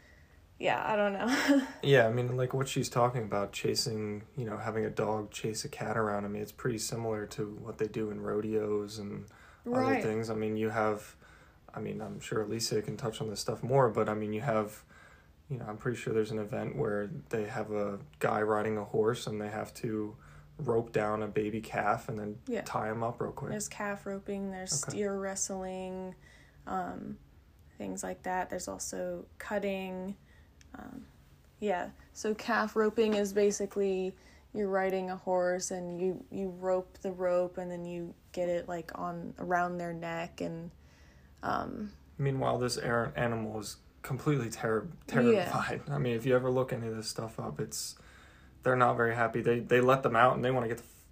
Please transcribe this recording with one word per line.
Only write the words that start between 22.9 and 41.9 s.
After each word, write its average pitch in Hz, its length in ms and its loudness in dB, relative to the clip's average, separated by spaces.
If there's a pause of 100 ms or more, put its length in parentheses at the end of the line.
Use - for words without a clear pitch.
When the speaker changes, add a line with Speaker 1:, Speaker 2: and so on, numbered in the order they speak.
Speaker 2:
him 113 100 -4
up 117 180 -2
real 107 120 -4
quick. - 180 -8
Speaker 1:
There's 214 200 -4
calf 202 360 -6
roping, 196 460 -6
there's 190 320 -4
Speaker 2:
Okay. - 80 -6
Speaker 1:
steer 202 260 -2
wrestling, 185 960 -6 (540)
um, 202 500 -6 (600)
things 190 240 -6
like 185 200 -8
that. 185 280 -2
There's 185 160 -6
also 180 580 -6 (140)
cutting, 190 760 -4 (600)
um, - 300 -14 (520)
yeah. 190 300 0 (240)
So 214 200 -2
calf 214 420 0
roping 214 380 4
is 202 200 2
basically 202 840 2 (380)
you're 208 140 0
riding 190 440 0
a 185 40 -6
horse 180 540 2
and 175 320 -4
you, 185 300 0
you 196 180 -4 (100)
rope 185 440 0
the 196 80 -2
rope 180 480 2
and 180 100 -4
then 175 160 -6
you 175 300 -6 (160)
get 175 180 0
it, 175 180 0
like, 170 280 -6
on, 175 420 -6
around 175 400 0
their 170 160 -4
neck 165 480 -6
and, 170 300 -6 (720)
um, - 480 -2 (260)